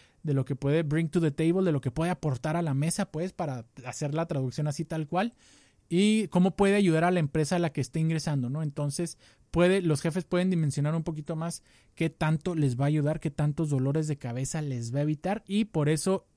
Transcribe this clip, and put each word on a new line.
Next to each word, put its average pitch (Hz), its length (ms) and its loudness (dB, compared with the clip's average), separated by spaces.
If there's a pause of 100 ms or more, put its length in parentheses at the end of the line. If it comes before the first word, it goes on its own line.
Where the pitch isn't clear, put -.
(240)
de 147 100 0
lo 135 120 2
que 143 100 -4
puede 147 260 2
bring 156 280 0
to 175 120 2
the 156 100 2
table, 165 320 2
de 175 80 2
lo 143 80 0
que 127 120 -4
puede 165 180 -2
aportar 156 480 -2
a 170 60 0
la 147 100 -2
mesa, 160 380 -2
pues, 175 220 -6
para 127 320 -6 (200)
hacer 143 300 -4
la 165 100 0
traducción 143 420 -2
así 151 160 -4
tal 156 240 -6
cual, 196 280 -2 (540)
y 208 400 4
cómo 185 260 4
puede 196 200 4
ayudar 170 300 4
a 180 60 4
la 180 80 2
empresa 156 360 0
a 175 40 2
la 165 120 0
que - 80 -6
esté 135 220 -4
ingresando, 156 480 0
¿no? 151 120 -4
Entonces, 147 560 -4 (340)
puede, 180 300 4
los 156 200 2
jefes 170 240 -2
pueden 180 240 0
dimensionar 156 460 0
un 165 80 -2
poquito 160 340 -6
más 170 260 -8 (320)
qué 160 140 0
tanto 160 460 -2
les 135 220 2
va 139 80 0
a - 20 2
ayudar, 151 340 0
qué 151 100 -4
tantos 151 380 -2
dolores 143 400 0
de 147 80 -2
cabeza 131 440 -6
les 123 320 -6
va 143 60 -2
a 147 40 0
evitar, 165 440 -2
y 208 180 0
por 151 220 0
eso 160 500 0